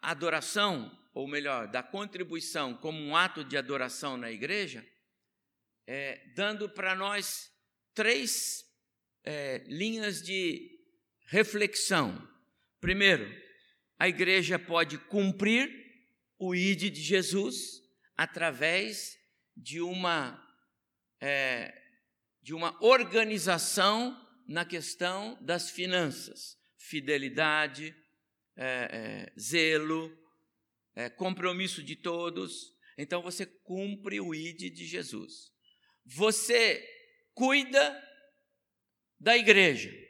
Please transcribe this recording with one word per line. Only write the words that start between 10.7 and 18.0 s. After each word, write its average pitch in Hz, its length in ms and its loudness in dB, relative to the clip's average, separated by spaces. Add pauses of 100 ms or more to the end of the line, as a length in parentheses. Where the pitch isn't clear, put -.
reflexão. 202 1000 2 (540)
Primeiro, 180 480 4 (680)
a 180 100 4
igreja 175 520 4
pode 165 400 2
cumprir 202 720 2 (680)
o 185 160 -2
ide 185 380 4
de 147 100 -10
Jesus 190 800 0 (340)